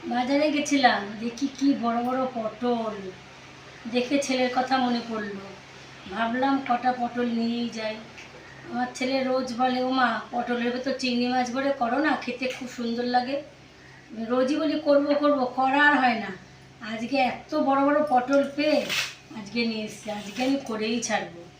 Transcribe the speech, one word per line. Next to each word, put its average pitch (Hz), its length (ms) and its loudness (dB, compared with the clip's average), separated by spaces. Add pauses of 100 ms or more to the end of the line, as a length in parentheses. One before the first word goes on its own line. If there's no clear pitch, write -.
বাজারে 262 440 2
গেছিলাম, 226 680 2
দেখি 240 260 -4
কি 277 340 2
বড় 233 220 0
বড় 254 320 0
পটল, 220 760 -2 (800)
দেখে 247 320 2
ছেলের 254 320 0
কথা 262 220 2
মনে 240 320 2
পড়লো। 202 380 -6 (640)
ভাবলাম 247 580 2
কটা 247 240 2
পটল 240 340 -2
নিয়েই 233 420 0
যাই। 220 280 -6 (760)
আমার 240 240 -2
ছেলে 262 300 0
রোজ 254 320 0
বলে, 254 260 2
"ও 254 80 0
মা, 240 300 2 (100)
পটলের 240 420 -2
ভেতর 262 260 -4
চিংড়ি 247 300 0
মাছ 247 220 0
ভরে 269 220 0
করো 247 260 0
না, 302 180 2
খেতে 254 420 -4
খুব 247 100 -10
সুন্দর 233 360 -4
লাগে।" 247 380 0 (720)
রোজই 247 440 0
বলি, 311 240 0
"করবো, 285 340 4
করবো," 285 320 4
করা 262 420 4
আর 285 100 6
হয় 240 220 2
না। 190 100 -8 (640)
আজকে 233 220 -4
এত 254 380 0
বড় 269 300 2
বড় 294 260 4
পটল 254 460 4
পেয়ে 294 300 2 (520)
আজকে 226 280 -4
নিয়ে 214 180 -4
এসেছি, 208 260 -10
আজকে 208 340 -6
আমি 277 120 2
করেই 226 440 -2
ছাড়বো। 180 400 -4 (200)